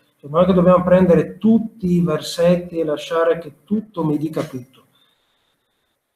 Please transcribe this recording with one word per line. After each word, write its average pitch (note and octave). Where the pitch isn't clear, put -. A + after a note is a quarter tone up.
cioè, C#3+
non D#3+
è -
che F#3+
dobbiamo F3+
prendere F3+
tutti G#3+
i E3+
versetti E3+
e D#3+
lasciare E3
che -
tutto G#3
mi D3+
dica D#3
tutto. -